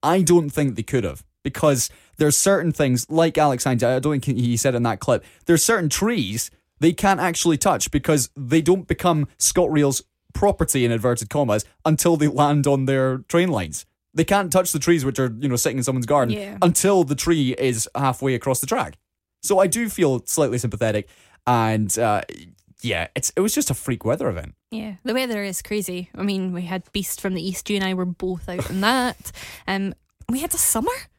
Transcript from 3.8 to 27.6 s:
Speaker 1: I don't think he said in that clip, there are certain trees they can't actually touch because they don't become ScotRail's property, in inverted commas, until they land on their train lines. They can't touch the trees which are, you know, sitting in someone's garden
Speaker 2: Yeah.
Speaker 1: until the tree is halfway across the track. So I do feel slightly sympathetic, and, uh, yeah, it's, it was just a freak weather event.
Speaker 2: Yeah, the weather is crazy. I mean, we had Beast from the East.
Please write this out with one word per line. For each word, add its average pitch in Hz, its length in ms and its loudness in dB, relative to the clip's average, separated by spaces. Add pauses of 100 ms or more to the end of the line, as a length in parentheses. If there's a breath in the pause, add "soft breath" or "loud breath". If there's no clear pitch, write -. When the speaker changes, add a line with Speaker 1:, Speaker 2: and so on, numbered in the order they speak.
Speaker 1:
I 127 160 2
don't 143 140 -2 (120)
think - 0 - (140)
he 120 180 0
said 127 180 0
in 120 100 0
that 113 160 -2
clip, - 240 0 (220 soft breath)
there 170 80 6
are 165 40 4
certain 190 300 2
trees 139 640 -2 (280)
they 165 140 4
can't 196 280 2
actually 170 380 0
touch 160 320 0
because 147 460 0
they 143 260 0
don't 180 240 2
become 156 400 0 (120 soft breath)
ScotRail's 147 640 2 (300)
property, 165 520 0
in 117 80 2
inverted 117 360 -2
commas, 110 360 0 (200 soft breath)
until 160 320 4
they 151 120 2
land 147 380 2
on 139 200 2
their 131 320 0
train 175 320 0
lines. 90 340 -4 (300)
They 165 100 2
can't 196 280 0
touch 185 200 2
the 165 60 -2
trees 160 260 2
which 131 140 -2
are, 127 220 0
you 139 80 -2
know, 123 80 0
sitting 135 220 0
in 127 60 -2
someone's 127 220 -2
garden 127 280 2
Speaker 2:
Yeah. 202 280 -10
Speaker 1:
until 185 420 4
the 143 120 -4
tree 139 420 2
is 123 360 -2
halfway 135 400 0
across 127 260 -2
the - 60 -6
track. - 300 -4 (440)
So 190 200 2
I 196 80 4
do 233 200 -2
feel 139 380 2
slightly 123 320 0
sympathetic, 107 500 -2 (380 soft breath)
and, 110 500 2
uh, 107 260 0 (600)
yeah, 90 320 -4
it's, - 220 -4
it - 40 0
was 208 140 0
just - 160 0
a 139 40 0
freak - 300 -6
weather 139 240 0
event. - 280 -8 (160)
Speaker 2:
Yeah, 214 220 -10 (100)
the 233 100 -4
weather 240 300 -2
is 190 180 -8
crazy. 180 540 -6
I - 80 -8
mean, 190 280 -2
we 175 100 -6
had 180 300 -8
Beast - 280 -8
from 190 140 -4
the 165 120 -6
East. 190 240 -8